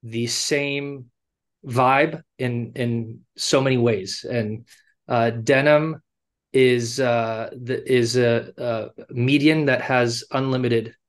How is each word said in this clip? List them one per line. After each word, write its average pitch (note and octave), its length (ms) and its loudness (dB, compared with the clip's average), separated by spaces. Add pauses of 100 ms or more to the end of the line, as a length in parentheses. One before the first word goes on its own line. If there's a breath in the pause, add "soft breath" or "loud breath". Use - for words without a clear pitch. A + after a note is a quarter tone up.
the A#2 240 -6
same C#3+ 800 -4 (600)
vibe C3+ 560 2 (160)
in, A#2+ 360 -4
in A#2 460 -4 (160)
so - 240 0
many C3 160 2
ways. A2+ 520 -2
And, A#2 380 -4 (420 soft breath)
uh, A#2 220 2
denim D3 720 2 (500)
is, B2 480 2
uh, A2+ 520 -2
the, B2+ 400 -4
is A#2+ 240 2
a, A#2 400 2
a A2+ 560 -8
medium C#3+ 540 2
that B2+ 160 2
has A#2+ 480 0
unlimited B2 640 -2 (140)